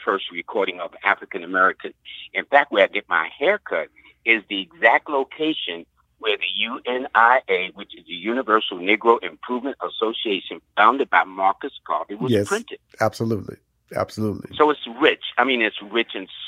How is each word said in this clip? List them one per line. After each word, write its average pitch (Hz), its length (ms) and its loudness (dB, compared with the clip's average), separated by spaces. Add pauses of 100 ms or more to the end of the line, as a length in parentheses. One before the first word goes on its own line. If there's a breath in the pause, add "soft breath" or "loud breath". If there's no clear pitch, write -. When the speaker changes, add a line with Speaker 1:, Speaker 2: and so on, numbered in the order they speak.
Speaker 1:
first 98 280 -2
recording 90 480 -4
of 85 100 -8 (140)
African 98 400 -2
American. 92 500 0 (380 loud breath)
In 95 140 -4
fact, 143 260 2
where 101 120 6
I 87 40 4
get - 200 -6
my 82 200 0 (100)
hair 185 200 2
cut 80 300 -4 (360 soft breath)
is 113 240 2
the 98 120 -4
exact 110 480 2
location 135 760 -4 (320)
where 107 180 0
the 92 200 -6
U 113 300 -4
N 127 280 -4
I 123 340 6
A, 92 260 0
which 98 220 -16
is 85 100 -20
the 82 80 -14
Universal 107 640 -2
Negro 110 440 2
Improvement 123 600 -8
Association, 95 800 -6 (160)
founded 117 340 4
by 85 140 4
Marcus 95 480 -2 (140)
Garvey, 82 300 -6
was 123 160 -2
Speaker 2:
Yes, 101 160 2
Speaker 1:
printed. 220 300 -4 (220)
Speaker 2:
absolutely. 110 560 -2 (380)
Absolutely. - 600 -4
Speaker 1:
So 151 140 6
it's 143 100 -4 (200)
rich. 139 220 4 (160)
I 123 60 4
mean, 127 180 2
it's 107 180 -2 (120)
rich 113 220 -2
in 95 120 -10 (220)